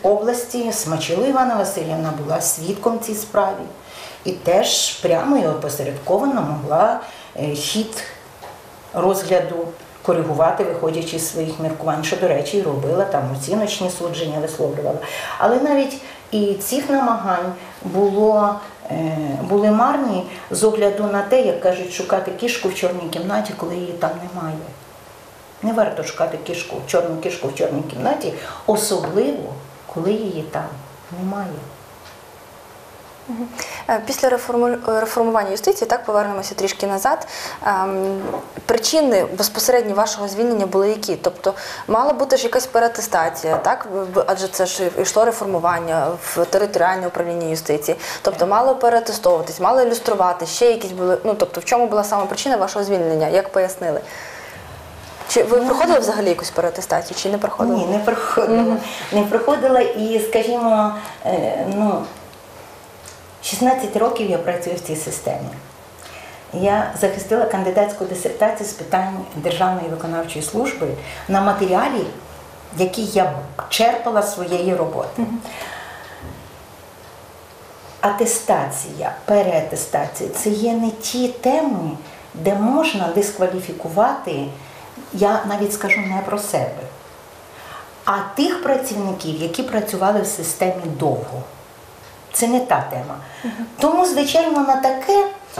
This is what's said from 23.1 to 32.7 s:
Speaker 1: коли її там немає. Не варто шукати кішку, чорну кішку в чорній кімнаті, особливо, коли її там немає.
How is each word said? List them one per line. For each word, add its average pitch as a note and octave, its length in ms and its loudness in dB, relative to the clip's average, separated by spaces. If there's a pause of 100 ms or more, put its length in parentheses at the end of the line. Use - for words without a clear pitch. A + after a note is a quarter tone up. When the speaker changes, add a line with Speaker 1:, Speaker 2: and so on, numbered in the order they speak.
Speaker 1:
коли E3+ 180 -6
її F3 180 -6
там E3 160 -2 (240)
немає. D#3+ 240 -6 (1040)
Не A3 100 0
варто G3 300 0
шукати E3 400 -2
кішку, - 320 -6 (120)
чорну E3+ 300 0
кішку - 300 -4
в C#3 80 -6
чорній D#3 280 -2
кімнаті, B3+ 500 -2 (340)
особливо, G#3 840 0 (400)
коли E3+ 180 0
її G3+ 300 -2 (100)
там - 140 -4 (540)
немає. F#3+ 280 -4 (1800)